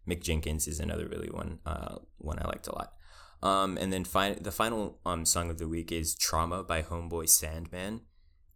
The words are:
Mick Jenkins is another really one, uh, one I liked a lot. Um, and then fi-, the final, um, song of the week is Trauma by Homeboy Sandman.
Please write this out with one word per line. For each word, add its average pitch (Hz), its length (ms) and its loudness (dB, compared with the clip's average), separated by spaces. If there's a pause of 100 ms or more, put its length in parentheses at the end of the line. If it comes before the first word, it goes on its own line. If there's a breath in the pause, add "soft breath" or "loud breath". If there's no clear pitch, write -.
Mick 87 140 0
Jenkins 78 460 0
is 80 100 -4
another 80 300 -2
really 57 220 -6
one, - 360 -6
uh, - 300 -6 (220)
one - 200 -4
I - 80 -2
liked - 220 -4
a - 80 -6
lot. - 160 -8 (500 loud breath)
Um, 95 340 4
and 95 160 0
then 92 120 0
fi-, 98 300 4
the 98 180 -6
final, 110 520 0
um, 85 200 0
song 85 260 2
of 82 80 -4
the 82 80 -4
week 82 240 -2
is 82 240 0
Trauma 85 480 2
by 82 200 0
Homeboy 85 460 -4
Sandman. 87 760 2 (540)